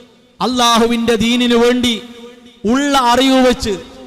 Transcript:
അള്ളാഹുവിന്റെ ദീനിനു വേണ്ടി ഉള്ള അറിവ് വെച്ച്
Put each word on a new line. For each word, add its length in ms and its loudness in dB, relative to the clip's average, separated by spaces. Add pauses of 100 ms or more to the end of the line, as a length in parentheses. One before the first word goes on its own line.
(400)
അള്ളാഹുവിന്റെ 760 0
ദീനിനു 420 0
വേണ്ടി 460 0 (680)
ഉള്ള 280 0
അറിവ് 500 2
വെച്ച് 300 -2 (280)